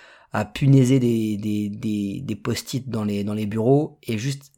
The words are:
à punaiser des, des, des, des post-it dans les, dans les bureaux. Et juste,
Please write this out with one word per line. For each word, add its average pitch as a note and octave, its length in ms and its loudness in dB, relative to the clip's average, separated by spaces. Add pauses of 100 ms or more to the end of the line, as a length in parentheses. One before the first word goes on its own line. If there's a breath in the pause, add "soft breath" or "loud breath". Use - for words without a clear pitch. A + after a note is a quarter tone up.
(320 loud breath)
à G#2+ 140 -2
punaiser C3+ 540 4
des, A2+ 380 0
des, G#2 320 -2
des, G#2 520 -4
des - 140 -8
post-it A#2+ 540 -6
dans A2+ 140 -4
les, G2+ 200 -2
dans G#2 100 -4
les G#2+ 120 -4
bureaux. A#2+ 580 2
Et A2+ 140 -4
juste, C3+ 400 -6